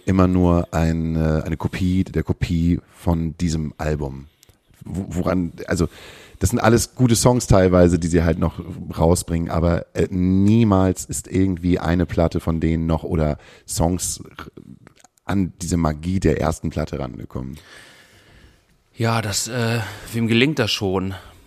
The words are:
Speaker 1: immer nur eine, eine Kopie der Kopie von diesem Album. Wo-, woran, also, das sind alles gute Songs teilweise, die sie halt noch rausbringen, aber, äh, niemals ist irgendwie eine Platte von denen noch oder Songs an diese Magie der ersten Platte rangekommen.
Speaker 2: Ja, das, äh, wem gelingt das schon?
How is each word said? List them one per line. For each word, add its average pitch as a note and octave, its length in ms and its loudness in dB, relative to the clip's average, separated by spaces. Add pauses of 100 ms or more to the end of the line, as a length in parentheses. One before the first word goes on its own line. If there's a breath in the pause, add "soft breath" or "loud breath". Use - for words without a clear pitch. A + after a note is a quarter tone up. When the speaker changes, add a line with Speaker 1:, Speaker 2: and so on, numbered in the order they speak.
Speaker 1:
immer F#2+ 220 4
nur F2 460 2
eine, D#2+ 720 0
eine D#2+ 120 -4
Kopie F#2 460 -2
der D#2+ 200 -4
Kopie E2+ 560 0 (160)
von E2 420 -2
diesem D#2+ 400 -2
Album. D2 480 -6 (580)
Wo-, F2+ 220 -8 (180)
woran, F2+ 280 -2 (160)
also, E2+ 200 2 (520 loud breath)
das F#2+ 100 0
sind A#2 100 -2
alles A2 360 2
gute A#2 200 4
Songs B2 320 2
teilweise, F2+ 520 6
die F2 80 0
sie E2 160 2
halt E2+ 160 2
noch E2+ 200 -2 (380)
rausbringen, E2+ 540 0
aber, E2+ 340 0 (100)
äh, F2 140 0
niemals F#2+ 960 2
ist - 220 -8
irgendwie F2+ 520 0
eine E2+ 280 0
Platte E2+ 320 0
von E2 200 -2
denen E2 280 0
noch E2 160 0
oder D#2 340 -2 (300 loud breath)
Songs - 540 -2 (1040)
an F#2+ 360 -2
diese E2+ 160 -2
Magie D#2+ 420 -2
der D#2 220 2
ersten D#2+ 300 -4
Platte D2+ 280 -6
rangekommen. C2 580 -12 (1400 loud breath)
Speaker 2:
Ja, A2+ 240 0
das, G#2 280 -6
äh, A#2 300 -2 (340 loud breath)
wem A#2 140 -2
gelingt A#2+ 320 2
das A2 120 0
schon? F#2+ 440 -2 (320 loud breath)